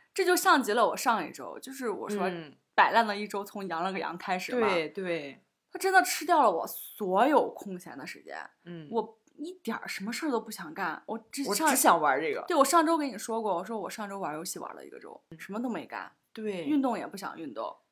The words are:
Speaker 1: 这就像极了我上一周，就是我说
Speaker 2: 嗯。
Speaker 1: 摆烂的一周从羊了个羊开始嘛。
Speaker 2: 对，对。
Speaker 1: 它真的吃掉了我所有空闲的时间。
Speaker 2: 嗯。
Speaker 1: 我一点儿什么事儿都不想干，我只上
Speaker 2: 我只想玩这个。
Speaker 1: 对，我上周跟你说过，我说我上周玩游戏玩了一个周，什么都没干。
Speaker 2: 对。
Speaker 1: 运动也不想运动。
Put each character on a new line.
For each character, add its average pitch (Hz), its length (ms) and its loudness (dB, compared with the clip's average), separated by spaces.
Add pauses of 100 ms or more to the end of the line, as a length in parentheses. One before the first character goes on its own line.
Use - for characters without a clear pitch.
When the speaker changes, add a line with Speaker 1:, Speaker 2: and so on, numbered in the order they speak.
(120)
Speaker 1:
这 381 120 2
就 359 100 6
像 349 260 6
极 208 120 0
了 220 160 4
我 - 80 -4
上 214 280 2
一 - 60 -10
周， - 280 -12
就 262 120 -14
是 262 180 -6
我 196 200 -4
说 196 200 -2
Speaker 2:
嗯。 165 260 -10 (200)
Speaker 1:
摆 185 160 8
烂 226 140 6
的 208 100 -2
一 208 120 -6
周 202 160 -6
从 202 240 -10
羊 165 160 -2
了 190 100 -2
个 190 60 -4
羊 165 180 -4
开 185 200 -2
始 185 180 -6
嘛。 226 120 4
Speaker 2:
对， 165 220 2
对。 165 560 -6 (260)
Speaker 1:
它 359 80 -10
真 381 120 0
的 370 120 8
吃 359 220 -4
掉 320 180 6
了 214 80 6
我 165 160 0
所 196 580 0
有 269 240 6
空 185 300 -10
闲 131 180 -16
的 135 80 -12
时 - 160 -14
间。 71 160 -12 (280)
Speaker 2:
嗯。 170 260 -14
Speaker 1:
我 226 280 -4 (160)
一 339 180 -10 (100)
点 220 120 -4
儿 - 120 -10
什 - 160 -8
么 226 100 -6
事 311 140 -4
儿 285 40 0
都 226 80 2
不 220 120 -10
想 165 220 -12
干， 165 340 -4
我 220 100 -6 (140)
只 277 120 -4
上 185 60 -2
Speaker 2:
我 202 60 0 (160)
只 254 40 4
想 180 240 6
玩 147 220 4
这 156 120 0
个。 104 140 -4
Speaker 1:
对， - 80 0
我 277 80 8
上 330 220 6
周 330 120 4
跟 285 120 -2
你 202 80 -8
说 226 240 -4
过， 202 140 0
我 175 80 -4
说 220 160 -8
我 185 100 -6
上 208 180 -10
周 196 120 -10
玩 170 160 -4
游 165 100 -8
戏 175 140 -8
玩 - 160 -10
了 67 100 -16
一 - 40 -18
个 - 100 -16
周， - 200 -16 (200)
什 - 120 -14
么 208 80 -6
都 254 80 -4
没 170 200 -6
干。 101 240 -10 (200)
Speaker 2:
对。 202 340 -6
Speaker 1:
运 285 160 2
动 240 160 2
也 156 100 -6
不 202 100 -12
想 - 220 -10
运 147 140 -10
动。 110 220 -6 (160)